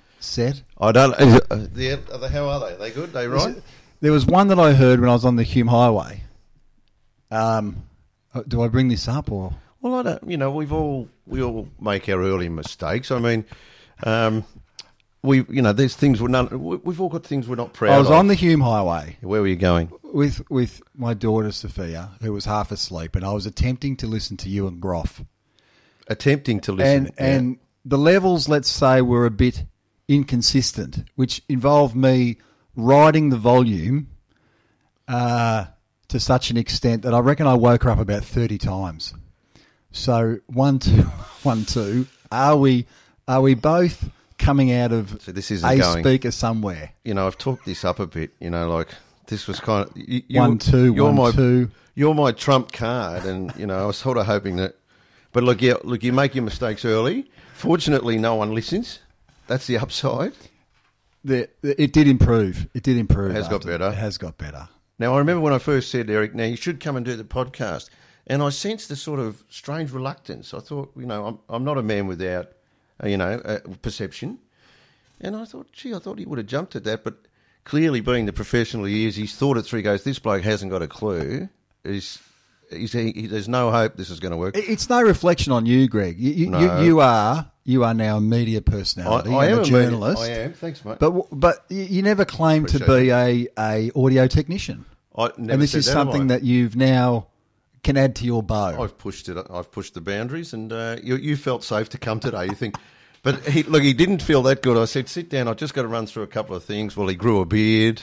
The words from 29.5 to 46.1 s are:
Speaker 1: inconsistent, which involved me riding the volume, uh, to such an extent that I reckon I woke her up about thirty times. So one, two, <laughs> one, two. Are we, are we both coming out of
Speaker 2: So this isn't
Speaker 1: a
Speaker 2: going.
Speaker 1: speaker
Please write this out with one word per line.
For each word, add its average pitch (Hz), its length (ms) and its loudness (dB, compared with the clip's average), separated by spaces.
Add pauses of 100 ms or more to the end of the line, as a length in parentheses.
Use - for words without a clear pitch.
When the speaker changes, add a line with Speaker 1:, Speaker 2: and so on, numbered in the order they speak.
Speaker 1:
inconsistent, 127 960 0 (100)
which - 340 -2
involved 139 480 2
me 127 400 2 (380)
riding 147 560 6
the 127 80 2
volume, 120 680 2 (1000)
uh, 117 580 -2 (420)
to - 120 -4
such - 300 0
an 117 60 -2
extent 117 460 -2
that 120 120 0
I 120 60 4
reckon 143 260 2
I 131 80 6
woke 120 300 4
her 123 60 4
up 110 80 2
about 101 260 -2
thirty 110 340 -4
times. 95 560 -6 (800)
So 117 540 0
one, 135 320 2
two, - 240 6
<laughs> - 400 -6
one, 113 220 0
two. 120 420 -2 (240)
Are 139 260 2
we, 131 300 4 (400)
are 131 140 2
we 135 140 6
both 165 540 0 (300)
coming 135 340 4
out 120 200 0
of 101 300 -4
Speaker 2:
So 92 100 -14
this 95 180 -10
isn't 98 180 -2
Speaker 1:
a 135 100 4
Speaker 2:
going. 85 260 2
Speaker 1:
speaker 131 260 2